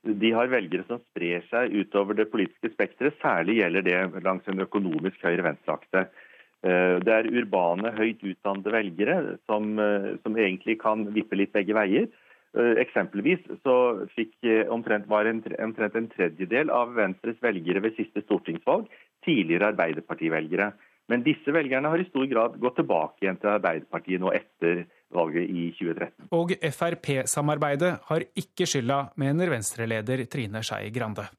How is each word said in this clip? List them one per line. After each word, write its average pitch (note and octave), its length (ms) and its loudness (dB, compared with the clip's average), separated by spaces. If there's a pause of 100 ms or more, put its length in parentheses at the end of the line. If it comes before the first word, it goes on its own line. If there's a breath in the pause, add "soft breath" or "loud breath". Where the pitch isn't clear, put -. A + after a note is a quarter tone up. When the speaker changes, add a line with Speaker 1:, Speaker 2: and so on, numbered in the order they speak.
Speaker 1:
De A2 240 2
har A#2 160 2
velgere F#2 400 -2
som A#2+ 220 -6
sprer F2 400 -2
seg A#2+ 240 0
utover G2+ 420 0
det G#2+ 160 0
politiske A2 400 -2
spektret. B2+ 480 -2
Særlig G#2 380 2
gjelder F#2 260 2
det F2+ 400 0
langs F#2 240 0
en F#2+ 120 -4
økonomisk F#2 600 -2
høyre-venstre-akse. E2+ 880 -2 (560 loud breath)
Eh, F2+ 400 4
det A2+ 80 4
er A2 160 4
urbane, G2+ 640 0
høyt A2 300 -2
utdannede G2 500 -4
velgere G#2 680 0 (100)
som, G#2+ 320 0
eh, G2+ 440 0
som A2 140 -2
egentlig G#2 420 0
kan G#2+ 320 0
vippe A2 240 -2
litt G2 160 0
begge G#2 220 0
veier. A2 340 2 (480 soft breath)
Eh, A#2 240 4
eksempelvis A#2+ 640 0 (220)
så B2 500 2
fikk, A2+ 160 -4 (120)
eh, A2 280 4
omtrent, A2+ 360 -2
var G#2+ 180 4
en A2+ 160 0
tre-, - 180 -8
omtrent A2 360 -2
en A2+ 120 0
tredjedel F#2 640 0
av A#2+ 260 0
Venstres A2 460 -2
velgere F#2 400 0
ved A2 160 -2
siste - 260 -6
stortingsvalg B2 640 0 (380 loud breath)
tidligere G2+ 480 2
Arbeiderpartivelgere. E2 1000 -2 (380 soft breath)
Men A#2+ 140 0
disse C#3+ 280 0
velgerne C#3+ 380 0
har E3 100 2
i F3+ 80 -2
stor C3+ 200 0
grad A#2 340 0
gått B2 160 0
tilbake F#2 460 0
igjen F#2+ 180 -2
til G#2 80 2
Arbeiderpartiet F2+ 720 -2
nå F#2 100 2
etter F2 540 -2 (280 soft breath)
valget E2+ 360 0
i E2+ 280 -4
tjue E2 180 -4
tretten. - 360 -12
Speaker 2:
Og F3 300 0
F D3+ 220 -4
R E3+ 120 -2
P-samarbeidet D3 1000 0 (160)
har D#3+ 160 0 (100)
ikke - 320 -4
skylda, C#3 480 0
mener D#3 340 0
Venstre-leder A2+ 800 -2
Trine A2 340 -6
Skei G#2+ 280 -6
Grande. G#2+ 360 -6 (120)